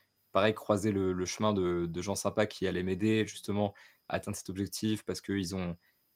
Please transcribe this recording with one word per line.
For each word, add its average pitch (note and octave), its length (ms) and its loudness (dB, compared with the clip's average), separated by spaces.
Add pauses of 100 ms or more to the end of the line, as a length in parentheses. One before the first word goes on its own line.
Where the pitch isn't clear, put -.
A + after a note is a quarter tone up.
(320)
Pareil, A2 200 6
croiser G#2 380 2
le, G2 220 2
le F2+ 120 0
chemin G#2+ 280 0
de, F2 340 2
de F2 160 -4
gens G2 140 -4
sympas G2+ 300 0
qui - 200 -4
allaient F2+ 160 0
m'aider G#2 440 2
justement G2+ 460 -2 (360)
à - 80 -2
atteindre G#2 200 -4
cet - 140 -10
objectif G2+ 540 -2
parce F#2 160 -6
qu'ils G2 340 -2
ont F2 220 -4 (400)